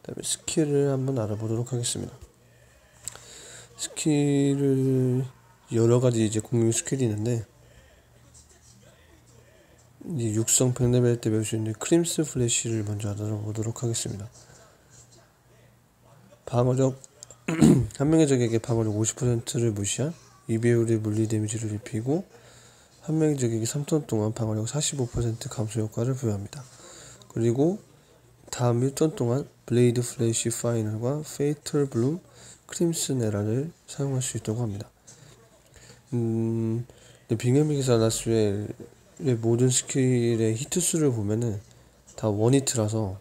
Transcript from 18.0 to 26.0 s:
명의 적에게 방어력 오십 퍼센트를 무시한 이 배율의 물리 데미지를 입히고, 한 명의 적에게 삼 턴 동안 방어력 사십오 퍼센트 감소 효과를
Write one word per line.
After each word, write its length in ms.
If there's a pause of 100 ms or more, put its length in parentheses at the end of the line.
명의 180
적에게 320
방어력 360
오십 200
퍼센트를 560
무시한 420 (340)
이 100
배율의 400
물리 300
데미지를 460
입히고, 520 (760)
한 160
명의 200
적에게 280
삼 200
턴 200
동안 280
방어력 360
사십오 380
퍼센트 420
감소 320
효과를 320